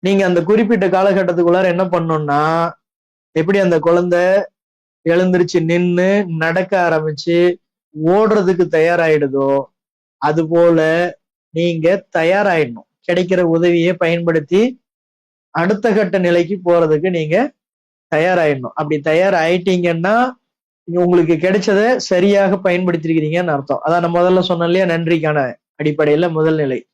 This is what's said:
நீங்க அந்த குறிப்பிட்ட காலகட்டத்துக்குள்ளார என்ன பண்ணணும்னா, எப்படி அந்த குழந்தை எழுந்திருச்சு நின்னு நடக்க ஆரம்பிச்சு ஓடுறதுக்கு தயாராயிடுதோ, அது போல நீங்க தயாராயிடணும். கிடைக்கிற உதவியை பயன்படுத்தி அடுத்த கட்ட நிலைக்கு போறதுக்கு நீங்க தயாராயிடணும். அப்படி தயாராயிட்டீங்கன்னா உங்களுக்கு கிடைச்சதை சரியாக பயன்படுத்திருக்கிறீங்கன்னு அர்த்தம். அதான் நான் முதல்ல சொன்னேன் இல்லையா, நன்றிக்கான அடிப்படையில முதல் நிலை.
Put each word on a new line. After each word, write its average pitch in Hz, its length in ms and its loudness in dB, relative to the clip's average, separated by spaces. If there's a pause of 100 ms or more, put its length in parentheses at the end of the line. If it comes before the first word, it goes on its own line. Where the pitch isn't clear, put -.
நீங்க 196 220 0
அந்த 180 180 2
குறிப்பிட்ட 214 440 0
காலகட்டத்துக்குள்ளார 180 760 0
என்ன 175 200 0
பண்ணணும்னா, 160 560 -2 (920)
எப்படி 175 240 0
அந்த 185 200 2
குழந்தை 175 440 2 (840)
எழுந்திருச்சு 180 580 0
நின்னு 175 460 0 (280)
நடக்க 165 420 -2
ஆரம்பிச்சு 160 580 -2 (580)
ஓடுறதுக்கு 185 760 2
தயாராயிடுதோ, 156 840 0 (680)
அது 156 260 0
போல 170 320 4 (760)
நீங்க 165 340 -2 (240)
தயாராயிடணும். 165 760 -2 (140)
கிடைக்கிற 180 380 0
உதவியை 170 520 2
பயன்படுத்தி 170 680 0 (920)
அடுத்த 196 380 -2
கட்ட 190 260 0
நிலைக்கு 175 360 0 (100)
போறதுக்கு 170 440 2
நீங்க 160 260 -2 (760)
தயாராயிடணும். 156 640 0
அப்படி 151 280 -4
தயாராயிட்டீங்கன்னா 175 1120 0 (720)
உங்களுக்கு 175 480 2
கிடைச்சதை 196 500 0 (100)
சரியாக 196 680 0
பயன்படுத்திருக்கிறீங்கன்னு 170 920 -2
அர்த்தம். 139 300 -4
அதான் 170 200 0
நான் 170 140 -2
முதல்ல 185 240 2
சொன்னேன் 170 260 -2
இல்லையா, 185 180 0
நன்றிக்கான 165 540 -2 (380)
அடிப்படையில 151 540 0
முதல் 156 300 0
நிலை. 131 180 -4 (140)